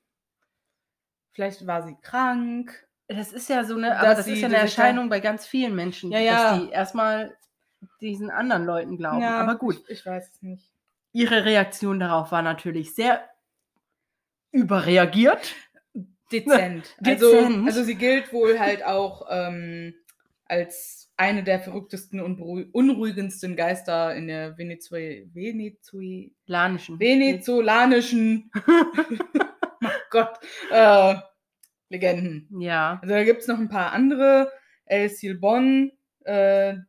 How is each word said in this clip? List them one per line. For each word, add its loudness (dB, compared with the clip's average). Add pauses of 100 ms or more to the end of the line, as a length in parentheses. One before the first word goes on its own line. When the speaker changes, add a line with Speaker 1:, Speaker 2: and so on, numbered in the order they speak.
(1300)
Speaker 1:
vielleicht -8
war -4
sie -14
krank. -6 (200)
Speaker 2:
Das -10
ist -10
ja 0
so -6
eine, -2
Speaker 1:
Dass 0
Speaker 2:
aber 6
das -2
Speaker 1:
sie, -6
Speaker 2:
ist -4
ja 0
eine 2
Speaker 1:
dass 2
sie -10
da 4
Speaker 2:
Erscheinung 2
bei -2
ganz -6
vielen -4
Menschen, -8
Speaker 1:
Ja, -2
Speaker 2:
dass 0
Speaker 1:
ja. 2
Speaker 2:
die -6
erstmal -4 (680)
diesen -8
anderen -2
Leuten -6
glauben. -4
Speaker 1:
Ja, -2
Speaker 2:
Aber -2
gut. -4
Speaker 1:
ich, -14
ich -16
weiß -12
es -20
nicht. -18 (400)
Speaker 2:
Ihre 2
Reaktion 0
darauf -2
war 0
natürlich -6
sehr 0 (1200)
überreagiert. 2 (760)
Speaker 1:
Dezent. 0
Speaker 2:
<laughs> -8
Speaker 1:
Also, 6
Speaker 2:
Dezent. 6
Speaker 1:
also 0
sie -4
gilt 0
wohl 2
halt -2
auch, -4
ähm, -8 (520)
als -8
eine 0
der 0
verrücktesten -14
und -8
beru-, -10
unruhigsten -2
Geister -4
in -10
der -10
Venezue-, -12
Venezue-, -12 (160)
Speaker 2:
Lanischen. -4
Speaker 1:
venezolanischen 2
Speaker 2:
<laughs> -6
Speaker 1:
<laughs> 0
oh -2 (220)
Gott, 0 (320)
äh, 8 (760)
Legenden. -2 (120)
Speaker 2:
Ja. -2
Speaker 1:
Also -4
da 2
gibt's 2
noch -2
ein -4
paar -2
andere. 4 (340)
El 0
Silbón, 0 (340)
äh, 2 (140)